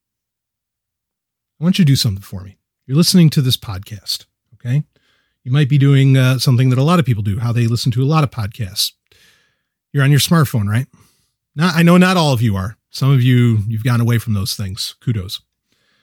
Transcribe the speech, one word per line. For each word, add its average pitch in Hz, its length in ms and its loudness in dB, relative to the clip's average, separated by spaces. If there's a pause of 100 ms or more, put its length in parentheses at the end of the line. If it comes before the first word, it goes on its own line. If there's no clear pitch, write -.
(1600)
I 147 60 -8
want 185 160 0
you 180 40 4
to 139 60 4
do 131 60 4
something 98 260 -4
for 95 200 -14
me. 95 140 -20 (300)
You're 131 100 -4
listening 170 340 4
to 151 120 0
this 127 140 0
podcast, - 720 -12 (280)
okay? 127 300 -4 (600)
You 127 80 -6
might 143 180 2
be 143 80 2
doing, 135 360 4
uh, 131 240 2
something 131 300 2
that 127 100 2
a 135 40 0
lot 175 160 2
of 160 80 0
people 107 160 -2
do, 101 160 -4
how 117 140 -4
they 117 140 0
listen 120 260 -2
to 127 100 -2
a - 20 0
lot 156 180 0
of 135 80 -2
podcasts. 101 640 -8 (1000)
You're 143 100 2
on 139 60 2
your 143 100 4
smartphone, 127 480 0
right? 117 180 -4 (680)
Not, 165 180 0
I 165 80 2
know 170 140 6
not 185 220 2
all 151 160 2
of 113 80 -2
you 110 140 0
are. 95 200 -8 (140)
Some 135 200 -2
of 131 120 2
you, 120 440 2
you've 110 180 -8
gone 120 180 0
away 117 160 0
from 110 160 -4
those 95 200 -6
things. - 460 -12
Kudos. 104 400 -8 (640)